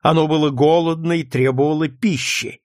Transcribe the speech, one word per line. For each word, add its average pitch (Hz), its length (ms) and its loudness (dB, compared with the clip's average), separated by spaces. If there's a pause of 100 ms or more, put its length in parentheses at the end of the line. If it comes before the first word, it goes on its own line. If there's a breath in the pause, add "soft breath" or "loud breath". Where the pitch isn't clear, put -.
Оно 160 260 2
было 151 220 2
голодно 165 640 0
и 165 100 -2
требовало 135 640 0
пищи. - 760 -4